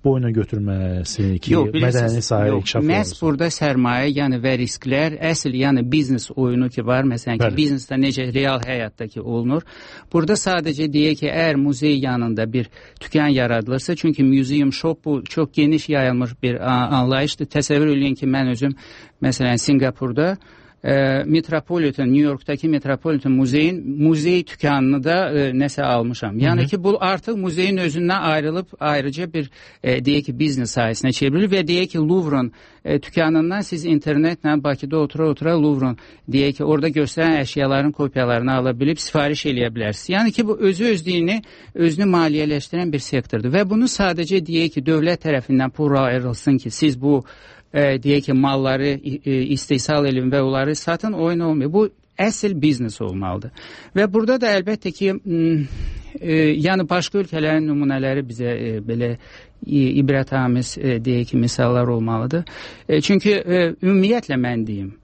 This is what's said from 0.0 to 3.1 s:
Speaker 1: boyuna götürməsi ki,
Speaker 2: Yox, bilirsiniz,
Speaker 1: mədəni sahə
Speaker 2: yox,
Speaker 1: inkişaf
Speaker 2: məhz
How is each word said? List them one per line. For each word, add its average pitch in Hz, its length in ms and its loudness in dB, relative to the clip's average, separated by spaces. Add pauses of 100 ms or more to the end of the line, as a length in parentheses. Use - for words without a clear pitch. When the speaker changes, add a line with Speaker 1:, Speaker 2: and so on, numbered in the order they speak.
Speaker 1:
boyuna 127 300 2
götürməsi 98 920 -2 (160)
ki, 110 100 0
Speaker 2:
Yox, 110 220 2
bilirsiniz, 120 400 2
Speaker 1:
mədəni 117 120 -2
sahə 104 220 2
Speaker 2:
yox, 104 140 0
Speaker 1:
inkişaf 120 220 -2
Speaker 2:
məhz 190 280 0